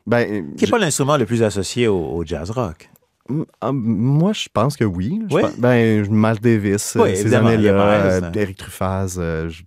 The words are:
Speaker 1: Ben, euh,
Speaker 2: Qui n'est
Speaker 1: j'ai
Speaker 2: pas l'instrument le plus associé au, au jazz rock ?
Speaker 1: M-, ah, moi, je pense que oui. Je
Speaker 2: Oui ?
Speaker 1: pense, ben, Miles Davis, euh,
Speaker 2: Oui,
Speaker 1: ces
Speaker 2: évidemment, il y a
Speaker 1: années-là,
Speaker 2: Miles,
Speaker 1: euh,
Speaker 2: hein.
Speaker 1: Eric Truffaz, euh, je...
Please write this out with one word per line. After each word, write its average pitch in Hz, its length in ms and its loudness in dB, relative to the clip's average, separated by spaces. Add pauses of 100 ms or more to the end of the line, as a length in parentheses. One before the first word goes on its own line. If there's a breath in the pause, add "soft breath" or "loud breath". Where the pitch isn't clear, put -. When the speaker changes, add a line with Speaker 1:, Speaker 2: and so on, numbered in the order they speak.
Speaker 1:
Ben, 117 120 0
euh, 117 80 0
Speaker 2:
Qui 101 160 -4
n'est 71 160 -12
Speaker 1:
j'ai - 80 2
Speaker 2:
pas 233 120 0
l'instrument 147 380 0
le 127 80 2
plus 113 180 0
associé 107 460 0
au, 98 80 2
au 80 260 -4
jazz 82 280 -6
rock ? 113 400 -8 (400)
Speaker 1:
M-, 147 160 -4 (160)
ah, 127 100 -4
moi, 135 640 0
je - 180 -8
pense 135 240 0
que 117 80 0
oui. 107 460 -2
Je 139 40 0
Speaker 2:
Oui ? 180 60 2
Speaker 1:
pense, - 160 -2
ben, 113 540 4
Miles 110 280 2
Davis, 104 580 0
euh, 117 60 4
Speaker 2:
Oui, 95 140 2
Speaker 1:
ces 101 60 -2
Speaker 2:
évidemment, 113 260 4
il 110 140 4
y 101 60 4
a 98 40 4
Speaker 1:
années-là, 101 320 4
Speaker 2:
Miles, 92 200 2
Speaker 1:
euh, 85 40 -8
Speaker 2:
hein. 85 60 -8
Speaker 1:
Eric 101 240 -4
Truffaz, 95 580 -6
euh, 82 320 -4
je... 82 180 -14